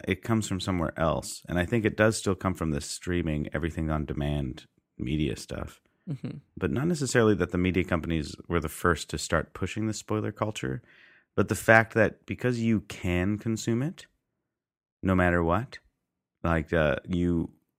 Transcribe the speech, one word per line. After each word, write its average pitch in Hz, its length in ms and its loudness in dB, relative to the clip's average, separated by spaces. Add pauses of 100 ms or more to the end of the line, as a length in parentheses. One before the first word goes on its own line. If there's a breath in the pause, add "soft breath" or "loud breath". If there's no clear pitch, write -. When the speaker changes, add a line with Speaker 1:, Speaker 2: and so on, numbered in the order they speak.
Speaker 1:
it 92 160 0
comes 110 240 0
from 95 120 -4
somewhere 90 400 -2
else, 78 480 -2
and 85 120 0
I 87 60 2
think 113 200 0
it 107 120 0
does 110 200 4
still 101 160 0
come 92 220 -2
from 80 160 -2
this - 160 -4
streaming, 80 640 -2
everything 80 380 -2
on 76 140 -2
demand 71 600 -4 (320)
media 69 380 -2
stuff. - 460 -10 (280)
Speaker 2:
Mm-hmm. 135 280 -10 (200)
Speaker 1:
But 90 140 -2
not 139 160 0
necessarily 127 480 2
that 87 160 0
the 92 60 0
media 90 280 2
companies 80 500 -2 (140)
were 85 100 2
the 76 100 -2
first - 420 0
to 78 60 -4
start - 360 -2
pushing 107 340 -6
the 110 60 -4
spoiler 107 400 -4
culture, 127 480 -4 (540 soft breath)
but 107 120 2
the 104 80 0
fact 113 380 6
that 107 320 2
because 120 340 -2
you 113 220 2
can 90 560 -2
consume 113 440 -2
it, 156 240 -8 (960)
no 95 140 2
matter 87 280 4
what, 87 360 -2 (640)
like, 82 300 2
uh, 76 320 4
you, 87 460 0 (280)